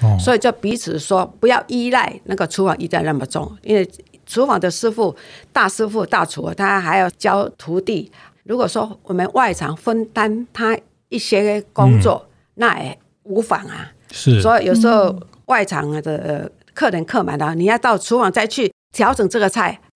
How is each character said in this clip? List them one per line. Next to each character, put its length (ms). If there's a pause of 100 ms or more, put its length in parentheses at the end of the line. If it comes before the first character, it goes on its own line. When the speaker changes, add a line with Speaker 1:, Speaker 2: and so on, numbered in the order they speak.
Speaker 1:
哦。 160
Speaker 2:
所 160
以 20
就 140
彼 260
此 220
说， 260 (140)
不 80
要 200
依 220
赖 240 (120)
那 100
个 100
厨 200
房 120
依 140
赖 100
那 100
么 140
重， 260 (120)
因 120
为 140 (380)
厨 180
房 140
的 100
师 220
傅、 240 (360)
大 160
师 200
傅、 180
大 180
厨， 300
他 260
还 200
要 120
教 460
徒 240
弟。 300 (320)
如 120
果 120
说 340
我 100
们 220
外 180
场 240
分 340
担 440
他 240 (320)
一 80
些 420 (140)
工 260
作， 280
Speaker 1:
嗯。 20 (260)
Speaker 2:
那 280
也 120 (280)
无 180
妨 200
啊。 300 (200)
Speaker 1:
是。 280
Speaker 2:
所 220
以 40
有 100
时 120
候 180
Speaker 3:
嗯。 160 (240)
Speaker 2:
外 180
场 260 (120)
的， 160
呃， 320 (260)
客 160
人 140
客 180
满 160
了， 160
你 80
要 160
到 180
厨 220
房 120
再 140
去 260 (220)
调 180
整 160
这 120
个 100
菜， 300 (160)